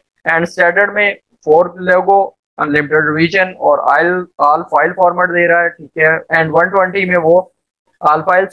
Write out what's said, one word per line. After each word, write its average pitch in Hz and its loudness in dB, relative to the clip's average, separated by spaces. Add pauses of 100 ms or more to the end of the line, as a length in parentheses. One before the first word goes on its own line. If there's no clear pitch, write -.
(240)
And 165 0
standard 180 0
में 202 -2 (280)
four 175 2 (100)
logo, 185 2 (380)
unlimited 151 -2
रिवीजन 170 -2
और 147 0
all, 160 2 (340)
all 160 0
file 160 0
format 175 0
दे 175 2
रहा 170 2
है, 170 -2
ठीक 165 -16
है। 160 2 (220)
And 160 0
one 175 2
twenty 190 0
में 180 0
वो 165 2 (640)
all 156 0
file, 185 2